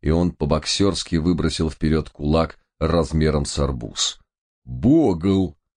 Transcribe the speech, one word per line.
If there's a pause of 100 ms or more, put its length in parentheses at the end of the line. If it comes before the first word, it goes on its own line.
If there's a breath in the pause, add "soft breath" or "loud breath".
и
он
по-боксерски
выбросил
вперед
кулак (200)
размером
с
арбуз. (440)
"Богл!" (220)